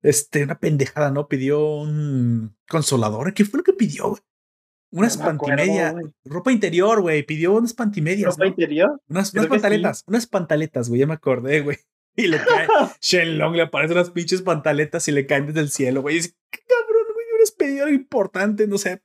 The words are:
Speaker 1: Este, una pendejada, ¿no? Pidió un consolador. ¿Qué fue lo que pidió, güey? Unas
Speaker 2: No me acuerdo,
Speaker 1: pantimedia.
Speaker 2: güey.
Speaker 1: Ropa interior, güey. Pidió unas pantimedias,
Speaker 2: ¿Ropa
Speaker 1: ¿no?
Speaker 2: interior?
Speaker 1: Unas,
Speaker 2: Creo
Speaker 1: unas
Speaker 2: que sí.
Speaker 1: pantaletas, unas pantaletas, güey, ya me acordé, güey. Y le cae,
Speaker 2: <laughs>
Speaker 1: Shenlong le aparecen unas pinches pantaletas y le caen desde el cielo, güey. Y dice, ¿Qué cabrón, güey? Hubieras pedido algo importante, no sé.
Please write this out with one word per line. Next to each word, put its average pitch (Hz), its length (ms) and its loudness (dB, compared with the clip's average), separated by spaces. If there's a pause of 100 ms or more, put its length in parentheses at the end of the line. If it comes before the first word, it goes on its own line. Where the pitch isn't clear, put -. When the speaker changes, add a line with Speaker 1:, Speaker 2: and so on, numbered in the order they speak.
Speaker 1:
Este, - 400 2
una 143 160 -6
pendejada, 147 520 0
¿no? 143 160 -4
Pidió 143 380 0
un 147 880 -2 (140)
consolador. 131 640 -2
¿Qué 208 120 2
fue 233 140 -6
lo 370 40 -4
que 381 100 4
pidió, 208 360 -2
güey? - 120 -8 (720)
Unas 214 260 0
Speaker 2:
No - 80 -6
me 175 60 0
acuerdo, 147 260 -2
Speaker 1:
pantimedia. 175 340 0
Speaker 2:
güey. 165 140 -10 (200)
Speaker 1:
Ropa 175 260 -2
interior, 202 500 2
güey. 156 220 2
Pidió 160 300 0
unas 233 200 0
pantimedias, 190 600 0
Speaker 2:
¿Ropa 156 100 0
Speaker 1:
¿no? 190 40 4
Speaker 2:
interior? 170 600 0
Speaker 1:
Unas, 196 220 -2
Speaker 2:
Creo 208 100 0
Speaker 1:
unas - 80 0
Speaker 2:
que 269 80 2
sí. 214 40 2
Speaker 1:
pantaletas, 202 460 0
unas 226 200 -2
pantaletas, 151 640 -2
güey, 120 120 0
ya 139 60 4
me 160 80 -2
acordé, 135 460 0
güey. 143 160 -4 (380)
Y 247 120 0
le 339 100 2
cae, 453 300 2
Speaker 2:
<laughs> - 340 2
Speaker 1:
Shenlong 165 540 0
le 170 80 4
aparecen 160 340 0
unas 175 140 0
pinches 175 320 -2
pantaletas 156 680 -2
y - 20 0
le 143 140 0
caen 143 220 0
desde 156 140 -4
el 147 80 -2
cielo, 131 320 -2
güey. 147 140 -2
Y 170 40 0
dice, 165 160 -8 (160)
¿Qué - 160 -18
cabrón, 453 460 2
güey? 453 200 -8
Hubieras 440 180 4
pedido 277 340 -2
algo 302 100 2
importante, 214 720 0
no 202 100 -2
sé. 185 280 -6